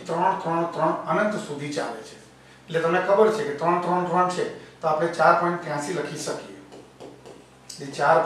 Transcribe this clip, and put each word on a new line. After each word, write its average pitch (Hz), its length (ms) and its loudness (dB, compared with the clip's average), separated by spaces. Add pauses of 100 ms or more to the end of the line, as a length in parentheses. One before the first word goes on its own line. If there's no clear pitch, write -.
ત્રણ, 175 360 0
ત્રણ, 165 240 0
ત્રણ 160 540 -2
અનંત 214 280 -2
સુધી 143 260 -8
ચાલે - 280 -6
છે. - 140 -18 (520)
એટલે 165 120 0
તમને 170 220 2
ખબર 202 360 6
છે 143 60 -2
કે 143 140 -4
ત્રણ, 175 240 2
ત્રણ, 175 240 0
ત્રણ 170 240 2
છે, - 160 -2 (360)
તો 165 60 -2
આપણે 156 200 2
ચાર 170 320 4
પોઇન્ટ 175 220 -2
ત્યાસી 151 320 -6
લખી 151 240 -6
શકીએ. - 420 -10 (1080)
એટલે 139 180 -12 (100)
ચાર 156 280 6